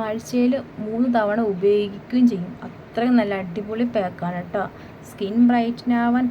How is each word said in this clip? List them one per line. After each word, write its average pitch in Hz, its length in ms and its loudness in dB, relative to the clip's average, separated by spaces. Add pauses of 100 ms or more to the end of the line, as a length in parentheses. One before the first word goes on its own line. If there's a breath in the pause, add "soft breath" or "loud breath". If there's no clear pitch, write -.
ആഴ്ചയിൽ 240 520 0 (320)
മൂന്ന് 233 220 0 (100)
തവണ 214 220 2 (140)
ഉപയോഗിക്കുകയും 202 760 2
ചെയ്യും. 175 220 -4 (140)
അത്രയും - 520 -2
നല്ല 202 140 2 (100)
അടിപൊളി 208 420 -4 (100)
പാക്കാണ് 180 460 -4
കേട്ടോ. 190 220 -4 (460 loud breath)
സ്കിൻ 202 260 -6 (140)
ബ്രൈറ്റൻ 240 420 0 (120)
ആവാൻ 240 280 2